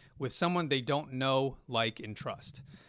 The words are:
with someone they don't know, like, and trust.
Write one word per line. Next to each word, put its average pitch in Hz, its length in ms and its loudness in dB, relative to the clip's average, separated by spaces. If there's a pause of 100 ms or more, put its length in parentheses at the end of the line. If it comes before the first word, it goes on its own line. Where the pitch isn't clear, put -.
(180)
with 131 140 -2
someone 175 360 2
they 135 120 2
don't 139 320 0
know, 135 440 2 (120)
like, 113 320 0
and 107 160 -8
trust. - 460 -8 (260)